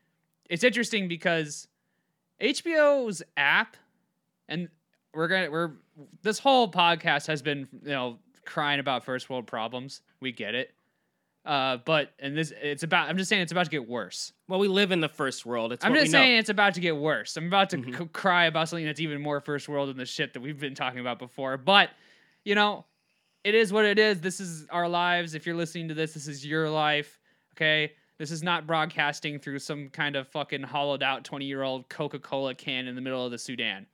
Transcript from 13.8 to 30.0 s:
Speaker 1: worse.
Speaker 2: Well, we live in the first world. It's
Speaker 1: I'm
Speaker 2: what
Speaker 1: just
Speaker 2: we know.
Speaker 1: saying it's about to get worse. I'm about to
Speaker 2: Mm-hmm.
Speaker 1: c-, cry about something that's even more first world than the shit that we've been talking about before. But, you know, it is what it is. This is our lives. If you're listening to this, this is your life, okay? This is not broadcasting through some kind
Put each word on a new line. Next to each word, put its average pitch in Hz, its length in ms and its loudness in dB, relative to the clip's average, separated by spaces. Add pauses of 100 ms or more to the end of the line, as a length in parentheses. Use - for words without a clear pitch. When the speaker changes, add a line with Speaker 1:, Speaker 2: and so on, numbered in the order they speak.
Speaker 1:
worse. 110 440 -6 (140)
Speaker 2:
Well, 185 120 0
we 202 80 6
live 190 240 2
in 180 100 2
the 147 80 0
first 131 380 -4
world. 117 260 -2
It's 123 100 -6
Speaker 1:
I'm 208 100 4
Speaker 2:
what 302 60 6
Speaker 1:
just 294 100 6
Speaker 2:
we 311 40 2
know. 285 60 6
Speaker 1:
saying 254 180 8
it's 220 140 2
about 202 240 4
to 180 40 -6
get 170 160 2
worse. 143 420 -2
I'm 160 100 -6
about 196 240 4
to 170 80 -2
Speaker 2:
Mm-hmm. 123 240 -6
Speaker 1:
c-, 165 100 -8
cry 175 320 4
about 160 240 2
something 165 160 -4
that's 151 140 -4
even 151 200 -2
more 147 200 -2
first 143 280 -6
world 143 220 -2
than 131 80 -8
the 127 80 -8
shit 139 300 -4
that 123 60 -10
we've 139 180 -8
been 139 160 -8
talking 127 240 -4
about 123 180 -4
before. 131 400 -6
But, 185 320 6 (560)
you 202 80 0
know, 208 320 2 (580)
it 208 120 2
is 220 180 4
what 214 120 6
it 202 120 2
is. 214 240 4
This 185 180 -4
is 165 300 -12
our 175 180 0
lives. 175 460 0
If 156 140 -10
you're 170 80 -2
listening 165 320 -4
to 156 80 -8
this, 156 180 -2
this 147 140 -12
is 139 180 -10
your 156 240 0
life, 151 500 0 (360)
okay? 156 380 2 (260)
This 151 100 -8
is 160 140 -6
not 170 240 0
broadcasting 151 720 0
through 139 180 -8
some 143 320 -8
kind 143 260 -4